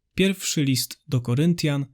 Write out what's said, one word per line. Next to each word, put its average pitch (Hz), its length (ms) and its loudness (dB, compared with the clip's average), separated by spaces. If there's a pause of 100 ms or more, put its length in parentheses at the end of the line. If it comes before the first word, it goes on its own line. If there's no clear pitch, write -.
(140)
Pierwszy 190 500 0
list - 440 -2
do 127 120 0
Koryntian 143 720 0